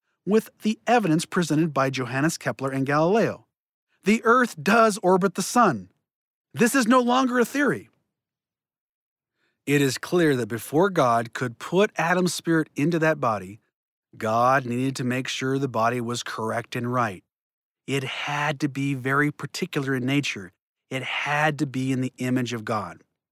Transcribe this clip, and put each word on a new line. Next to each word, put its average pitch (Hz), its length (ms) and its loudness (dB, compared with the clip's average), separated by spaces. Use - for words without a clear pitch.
with 214 260 2
the 214 240 -2
evidence 190 400 2
presented 165 480 0
by 135 160 2
Johannes 135 480 -2
Kepler 135 320 -4
and 135 160 -2
Galileo. 156 600 2
The 220 200 2
earth 226 380 2
does 214 400 4
orbit 185 320 2
the 196 80 -4
sun. 147 460 2
This 220 200 2
is 262 120 2
no 254 140 6
longer 247 380 0
a 240 60 4
theory. 220 440 -2
It 143 140 4
is 139 180 0
clear 160 380 2
that 117 120 -2
before 143 420 0
God 120 420 2
could 123 260 -6
put 202 380 0
Adam's 180 380 0
spirit 160 420 0
into 147 220 0
that 156 220 0
body, 104 400 -4
God 123 500 2
needed 127 300 -2
to - 80 -6
make 123 220 -2
sure 135 320 -2
the 139 80 -2
body 120 340 0
was 117 220 -6
correct 110 540 -6
and 123 160 -4
right. 110 320 -2
It 135 180 -4
had 147 560 -4
to 151 80 -2
be 139 260 -2
very 139 380 0
particular 139 640 -6
in 123 100 -2
nature. 131 460 -2
It 131 120 -6
had 147 560 -2
to 151 80 0
be 131 240 -4
in 131 120 0
the 127 160 -4
image 123 340 -2
of 113 120 -8
God. 101 380 -6